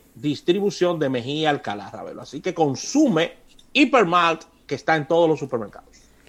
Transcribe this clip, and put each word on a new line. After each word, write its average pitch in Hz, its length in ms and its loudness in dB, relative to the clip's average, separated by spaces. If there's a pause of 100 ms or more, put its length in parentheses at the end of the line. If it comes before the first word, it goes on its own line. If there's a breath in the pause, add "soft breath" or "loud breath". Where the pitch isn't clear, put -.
(160)
distribución 175 840 0
de 147 120 -2
Mejía 139 400 -2
Alcalá, 104 420 -4
Ravelo. 87 300 -14
Así - 180 -14
que 185 140 -6
consume 170 800 0 (400)
Hipermalt, 180 720 2 (220)
que 143 100 -8
está 160 200 0
en 151 120 -2
todos 170 200 4
los 156 100 0
supermercados. 117 520 -10 (400 soft breath)